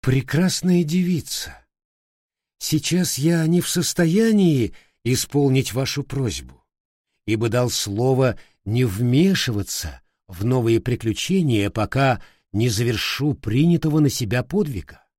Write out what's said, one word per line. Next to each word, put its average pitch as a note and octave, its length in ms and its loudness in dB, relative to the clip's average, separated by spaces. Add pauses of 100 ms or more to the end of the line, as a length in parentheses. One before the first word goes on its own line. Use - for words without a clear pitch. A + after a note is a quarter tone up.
Прекрасная E3+ 800 2
девица, F3 800 -4 (920)
сейчас - 580 -2
я D#3+ 300 2
не F3 140 2
в - 80 -4
состоянии F3 1040 2 (320)
исполнить C3 680 0
вашу C3+ 300 -4
просьбу, A2 600 -6 (640)
ибо A2 240 0
дал B2 200 0
слово B2 680 0 (280)
не A#2+ 200 0
вмешиваться A#2+ 1160 0 (260)
в F#2+ 180 -6
новые A#2 340 2
приключения, A#2 920 0
пока A#2 520 0 (300)
не A2+ 180 0
завершу A#2+ 640 -2
принятого D#3 680 2
на D3 100 4
себя B2 340 -4
подвига. D3+ 600 -6 (140)